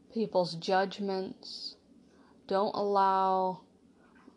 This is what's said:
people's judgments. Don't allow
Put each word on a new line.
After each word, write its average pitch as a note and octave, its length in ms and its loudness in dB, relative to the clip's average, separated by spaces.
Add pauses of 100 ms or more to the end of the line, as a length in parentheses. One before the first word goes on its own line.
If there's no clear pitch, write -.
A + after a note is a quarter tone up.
(140)
people's F3+ 420 0
judgments. F#3+ 1200 -4 (720)
Don't G3 280 0
allow F#3+ 880 2 (760)